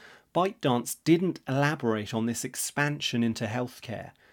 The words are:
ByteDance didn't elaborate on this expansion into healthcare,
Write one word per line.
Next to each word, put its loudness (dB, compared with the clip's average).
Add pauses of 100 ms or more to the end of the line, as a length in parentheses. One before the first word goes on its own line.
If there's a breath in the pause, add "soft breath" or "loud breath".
(340 loud breath)
ByteDance 2
didn't 4
elaborate 0
on 0
this -4
expansion -2
into 0
healthcare, -8 (200 soft breath)